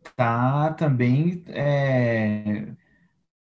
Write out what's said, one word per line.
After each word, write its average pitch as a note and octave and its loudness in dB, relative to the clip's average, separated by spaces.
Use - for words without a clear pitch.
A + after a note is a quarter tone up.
tá B2+ 2
também, D3 0
é, A#2 0